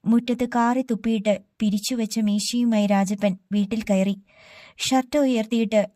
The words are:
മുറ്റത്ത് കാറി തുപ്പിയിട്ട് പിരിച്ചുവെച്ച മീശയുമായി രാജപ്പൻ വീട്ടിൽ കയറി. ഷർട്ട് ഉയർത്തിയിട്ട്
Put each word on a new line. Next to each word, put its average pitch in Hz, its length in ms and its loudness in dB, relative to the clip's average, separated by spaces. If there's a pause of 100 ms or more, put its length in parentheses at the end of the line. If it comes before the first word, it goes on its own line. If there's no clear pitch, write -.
മുറ്റത്ത് 233 380 0
കാറി 240 380 0
തുപ്പിയിട്ട് 220 580 -2 (200)
പിരിച്ചുവെച്ച 214 600 -2
മീശയുമായി 214 640 0
രാജപ്പൻ 196 500 0 (160)
വീട്ടിൽ 208 300 -2
കയറി. 196 380 0 (580)
ഷർട്ട് 262 400 0
ഉയർത്തിയിട്ട് 220 760 0